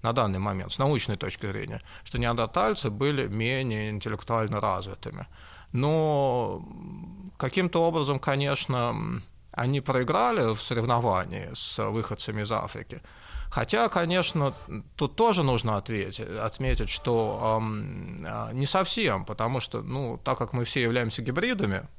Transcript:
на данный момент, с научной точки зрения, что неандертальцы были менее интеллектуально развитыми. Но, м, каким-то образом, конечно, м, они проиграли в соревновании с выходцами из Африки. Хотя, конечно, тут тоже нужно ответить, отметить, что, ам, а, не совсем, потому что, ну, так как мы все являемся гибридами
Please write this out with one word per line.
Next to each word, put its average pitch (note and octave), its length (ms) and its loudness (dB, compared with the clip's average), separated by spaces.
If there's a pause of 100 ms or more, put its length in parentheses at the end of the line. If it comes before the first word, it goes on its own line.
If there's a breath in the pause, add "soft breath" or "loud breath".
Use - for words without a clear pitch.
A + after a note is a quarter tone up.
на A#2 100 2
данный G#2 280 2
момент, F#2+ 320 -2
с - 60 -4
научной C3+ 380 2
точки F#2+ 300 -6
зрения, G#2 340 -6 (240 loud breath)
что - 140 -6
неандертальцы A#2+ 720 2
были C3+ 380 0
менее A2+ 640 0
интеллектуально G#2+ 720 -2
развитыми. F#2+ 640 -4 (460 loud breath)
Но, C3+ 960 2
м, - 680 -14
каким-то E3+ 500 2
образом, C#3+ 300 2
конечно, C3+ 720 0
м, A2 320 -4 (300)
они C3+ 280 2
проиграли C#3 760 2
в G#2+ 60 -4
соревновании A#2 920 0
с - 240 -4 (120)
выходцами G#2+ 520 -4
из G#2 100 -2
Африки. - 480 -6 (500 loud breath)
Хотя, A3 380 2
конечно, E3+ 640 2 (440)
тут - 200 0
тоже G#3+ 260 6
нужно A#2 360 4
ответить, G2 420 -4
отметить, A2 680 0
что, A2 480 2 (180)
ам, G#2 680 -4
а, A2 260 -6
не C3 140 0
совсем, F3 580 2
потому A#2 360 -2
что, A2+ 200 -6
ну, A#2+ 420 -4
так B2+ 140 0
как A#2 160 -4
мы A#2+ 120 0
все C3 180 0
являемся A#2 400 0
гибридами C3+ 680 0 (100)